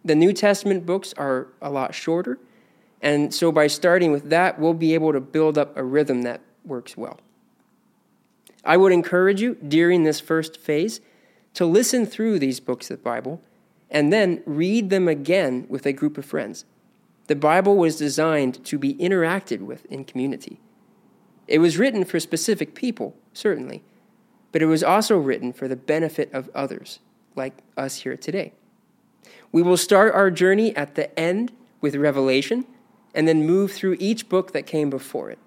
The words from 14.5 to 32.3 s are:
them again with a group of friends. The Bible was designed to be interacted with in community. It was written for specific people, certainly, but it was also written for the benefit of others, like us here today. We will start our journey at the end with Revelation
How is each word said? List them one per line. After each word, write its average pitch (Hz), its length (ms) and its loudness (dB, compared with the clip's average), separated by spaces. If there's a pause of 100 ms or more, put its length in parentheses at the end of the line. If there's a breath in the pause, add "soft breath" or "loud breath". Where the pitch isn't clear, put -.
them 185 160 2
again 147 600 0
with 135 180 -6
a 139 60 0
group 147 260 -4
of 139 60 -12
friends. 120 400 -8 (640)
The 151 80 0
Bible 180 400 4
was 165 180 2
designed 147 680 -2
to - 120 -6
be 139 180 -2
interacted 175 680 -2
with 101 240 -14
in 135 180 -14
community. - 560 -6 (880)
It 156 140 2
was 165 180 4
written 220 260 2
for 170 140 -2
specific 165 560 -2
people, - 400 -6 (180)
certainly, 139 520 -4 (680 soft breath)
but 156 120 0
it 160 40 4
was 160 160 2
also 208 340 2
written 131 360 -2
for 131 160 -8
the 127 80 -4
benefit 156 580 -4
of 135 180 -8
others, - 460 -10 (380)
like 135 260 -10 (140)
us 135 220 -8
here 131 180 -8
today. - 360 -8 (1000 soft breath)
We 165 100 4
will 180 140 4
start 202 360 4
our 196 200 4
journey 190 420 2
at 147 220 -6
the - 200 -4
end 185 360 -2 (280)
with 143 140 -2
Revelation 139 720 0 (480)